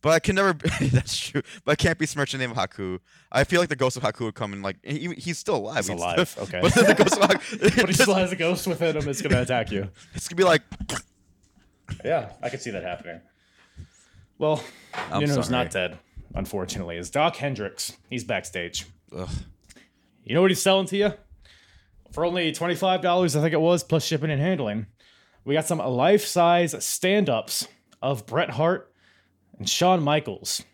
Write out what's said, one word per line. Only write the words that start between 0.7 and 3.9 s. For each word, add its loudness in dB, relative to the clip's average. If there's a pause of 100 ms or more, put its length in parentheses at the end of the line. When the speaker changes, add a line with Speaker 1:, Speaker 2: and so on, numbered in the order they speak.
Speaker 1:
That's 2
true. -4 (220)
But 2
I 4
can't 2
besmirch -2
the -6
name -4
of -8
Haku. -4 (320)
I 2
feel 2
like 2
the -2
ghost 0